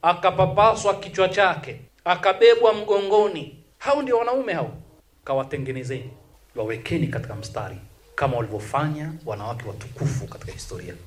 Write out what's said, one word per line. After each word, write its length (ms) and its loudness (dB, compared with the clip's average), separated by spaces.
akapapaswa 960 4
kichwa 280 0
chake, 520 0
akabebwa 720 6
mgongoni? 840 0
Hao 240 0
ndio 160 2
wanaume 340 0
hao. 240 -4
Kawatengenezeni, 880 -6
wawekeni 520 -2
katika 260 -8
mstari 420 -10
kama 220 0
walivyofanya 760 -4
wanawake 420 -8
watukufu 580 -6
katika 260 -14
historia. 420 -12